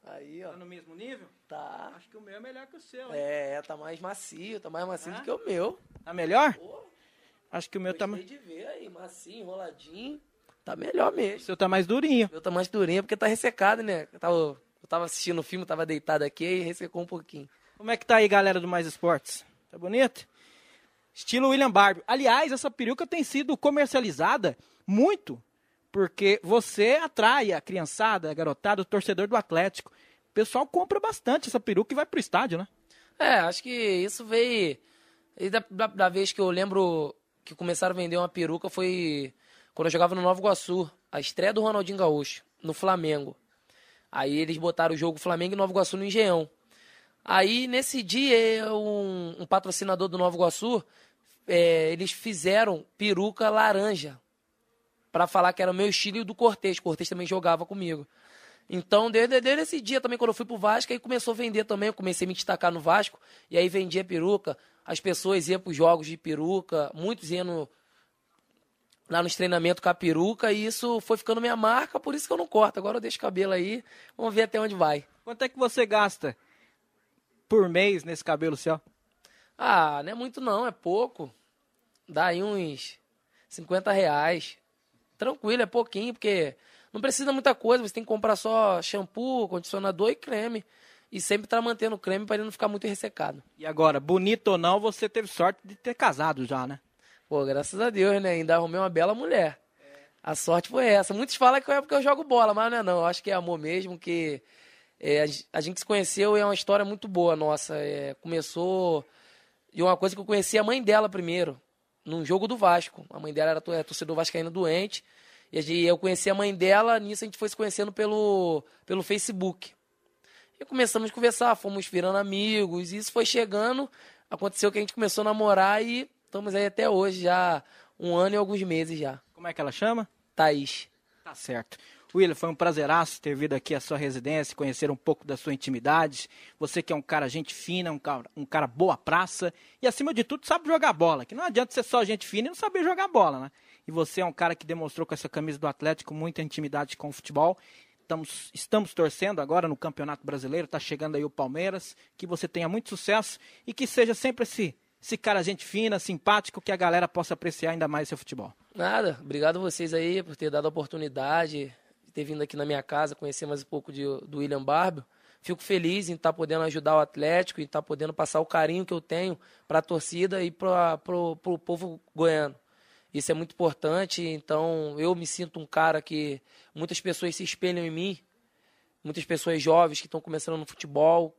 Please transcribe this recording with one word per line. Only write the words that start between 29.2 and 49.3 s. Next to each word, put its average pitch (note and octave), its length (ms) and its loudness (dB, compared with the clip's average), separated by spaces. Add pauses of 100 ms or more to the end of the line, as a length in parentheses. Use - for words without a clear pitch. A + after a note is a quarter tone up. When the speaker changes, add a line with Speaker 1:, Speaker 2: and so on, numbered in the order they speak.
Speaker 2:
do A#3 80 2
Atlético. F#3 560 0 (380)
O - 40 -20
pessoal B3 320 0
compra F#4 320 0
bastante G4 500 -2
essa A#3 120 -2
peruca G#3+ 340 0
e - 0 -
vai D4 100 0
pro - 140 -4
estádio, G3 400 0
né? F#3+ 80 -8 (500)
Speaker 1:
É, C#4+ 180 4
acho F3 280 2
que B3 80 -10
isso G#3 540 0
veio, A3+ 520 2 (640)
e F#3 100 -4
da, G#3 220 0
da, G3 160 -2
da F#3+ 220 2
vez F#3+ 240 0
que - 80 -4
eu F#3 100 2
lembro F3+ 640 0 (300)
que - 100 -20
começaram F3 400 -2
a - 20 -6
vender F3 200 -2
uma F3 120 0
peruca E3 400 -4
foi E3+ 640 -4 (400)
quando D#3+ 140 -2
eu E3 60 0
jogava F3 240 4
no F3+ 60 -2
Nova F#3 180 4
Iguaçu, F3+ 500 0 (220)
a D3 80 -4
estreia F#3 320 -2
do G#3+ 100 0
Ronaldinho G3+ 360 0
Gaúcho, D3+ 440 2 (180)
no D#3+ 140 -6
Flamengo. D#3 600 0 (760)
Aí C#3 260 -2
eles D#3+ 220 -2
botaram E3 380 0
o - 20 -8
jogo D#3 220 -4
Flamengo F3+ 340 -2
e - 20 -6
Nova G3 160 0
Iguaçu F#3 240 0
no G3 80 -4
Engenhão. F#3+ 460 2 (760)
Aí, G#3+ 440 4
nesse B3+ 340 -2
dia, A3+ 720 2
um, G3 640 -4